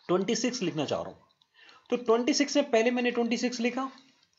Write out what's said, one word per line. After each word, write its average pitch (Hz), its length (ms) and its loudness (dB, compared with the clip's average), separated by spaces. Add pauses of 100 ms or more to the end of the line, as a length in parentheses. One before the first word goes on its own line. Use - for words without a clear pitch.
ट्वेंटी 196 260 2
सिक्स 240 260 -4
लिखना 151 240 -2
चाह 90 160 -2
रहा 92 80 -10
हूँ, - 100 -18 (680)
तो 240 80 0
ट्वेंटी 240 360 2
सिक्स 285 240 0
में 285 140 2
पहले 226 200 4
मैंने 247 200 0
ट्वेंटी 233 260 0
सिक्स 247 220 -2
लिखा, 247 300 -2 (500)